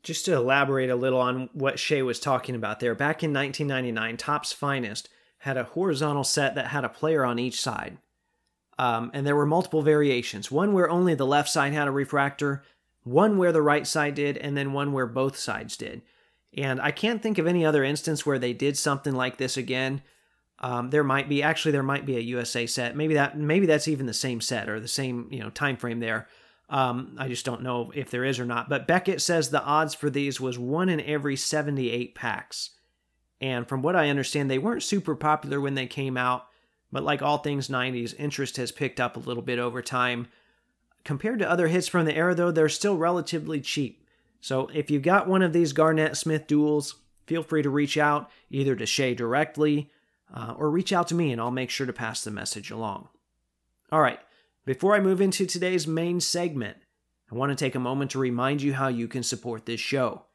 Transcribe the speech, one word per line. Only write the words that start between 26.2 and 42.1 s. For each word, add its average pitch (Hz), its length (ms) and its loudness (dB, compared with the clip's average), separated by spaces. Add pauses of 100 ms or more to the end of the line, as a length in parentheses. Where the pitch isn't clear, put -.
Um, 131 520 -2
I 135 80 -4
just 120 180 -6
don't 120 160 -6
know 120 320 -4
if 139 160 -6
there 127 160 -2
is 131 140 0
or 127 60 -4
not. 120 240 -4
But 139 180 -2
Beckett 180 340 2
says 160 300 0
the 147 120 2
odds 151 300 2
for 147 160 -4
these 139 320 -2
was 127 160 -4
one 151 320 0
in 160 100 2
every 143 360 -2
seventy-eight 135 800 -2
packs. - 560 -6 (680)
And 123 280 -4
from 135 160 -4
what 175 120 2
I 151 140 4
understand, 143 400 0
they 131 80 2
weren't 214 240 -2
super 180 340 0
popular 151 460 -2
when 139 140 -2
they 131 100 -4
came 135 320 -4
out. 127 300 0 (440)
But 139 120 -4
like 147 180 0
all 147 160 2
things 143 320 -2
nineties, 123 460 -2
interest 143 420 -4
has 123 140 -4
picked - 280 -4
up 120 160 0
a 117 40 -8
little 120 240 -6
bit 123 160 -2
over 123 240 -4
time. 123 440 -2 (760)
Compared 214 360 -4
to 196 100 0
other 175 180 4
hits 175 200 2
from 170 180 2
the 151 100 0